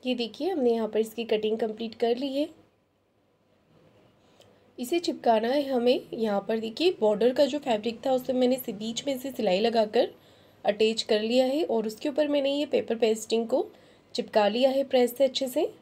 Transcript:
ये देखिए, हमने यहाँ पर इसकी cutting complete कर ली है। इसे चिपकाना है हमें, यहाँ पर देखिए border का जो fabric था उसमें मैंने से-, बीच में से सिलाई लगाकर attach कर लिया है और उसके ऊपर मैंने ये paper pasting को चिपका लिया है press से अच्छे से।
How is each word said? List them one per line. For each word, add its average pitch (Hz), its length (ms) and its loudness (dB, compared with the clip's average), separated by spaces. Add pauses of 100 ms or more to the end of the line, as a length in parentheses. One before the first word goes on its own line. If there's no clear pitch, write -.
ये 254 100 0
देखिए, 247 340 -4
हमने 254 240 2
यहाँ 226 140 -2
पर 220 120 -2
इसकी 220 240 -4
cutting 220 340 0
complete 226 380 -6
कर 240 220 0
ली 262 160 -6
है। 294 140 0 (2250)
इसे 262 220 -2
चिपकाना 240 480 2
है 277 160 2
हमें, 254 380 2 (120)
यहाँ 208 340 -2
पर 220 120 -2
देखिए 262 400 0
border 214 340 4
का 285 120 4
जो 277 140 -4
fabric 226 460 -4
था 269 60 2
उसमें 254 280 0
मैंने 254 160 4
से-, 240 200 -8
बीच 220 320 -8
में 277 100 -2
से 262 140 -10
सिलाई 196 280 2
लगाकर 226 500 2 (560)
attach 220 360 2
कर 214 200 0
लिया 247 240 2
है 277 180 0
और 226 240 -2
उसके 226 220 -4
ऊपर 294 180 0
मैंने 277 280 0
ये 294 100 -2
paper 226 300 -2
pasting 226 520 0
को 269 180 0 (500)
चिपका 214 320 2
लिया 247 220 4
है 269 140 0
press 247 340 2
से 277 60 4
अच्छे 262 240 0
से। 294 240 -2 (100)